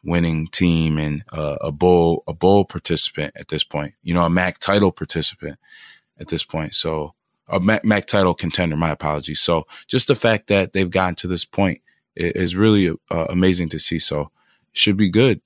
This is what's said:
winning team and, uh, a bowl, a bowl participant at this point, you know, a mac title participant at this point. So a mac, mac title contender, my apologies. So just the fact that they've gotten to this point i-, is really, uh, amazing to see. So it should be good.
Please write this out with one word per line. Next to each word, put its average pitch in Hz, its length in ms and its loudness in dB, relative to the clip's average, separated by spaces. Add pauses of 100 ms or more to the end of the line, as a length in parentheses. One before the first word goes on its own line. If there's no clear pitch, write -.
winning 82 440 -2
team 80 500 2
and, 76 240 -4 (100)
uh, 73 280 -6
a 80 100 -6
bowl, 85 560 4
a 82 80 -8
bowl 95 300 4
participant - 720 -4
at 76 120 -18
this 76 140 -4
point, 73 400 -8
you 85 100 -4
know, 87 120 4
a 82 60 2
mac 90 280 0
title 101 320 2
participant - 680 -8 (600)
at - 100 -16
this - 140 -4
point. 80 320 -8
So 78 400 -4 (320)
a 95 140 -2
mac, 107 240 0
mac 104 220 0
title 92 280 2
contender, 82 420 -2
my 80 140 0
apologies. 76 500 -4
So 82 260 0 (200)
just - 220 -2
the 127 80 4
fact 113 320 0
that 98 240 2
they've 95 180 0
gotten 92 260 0
to - 120 -8
this 90 160 -4
point - 360 -2 (380)
i-, 87 160 -2
is 90 220 -2
really, 101 340 4 (200)
uh, 85 200 -2
amazing 90 380 2
to 80 100 -8
see. 80 220 -4
So 73 320 -4 (400)
it - 60 -6
should 101 180 2
be 101 120 2
good. 113 380 4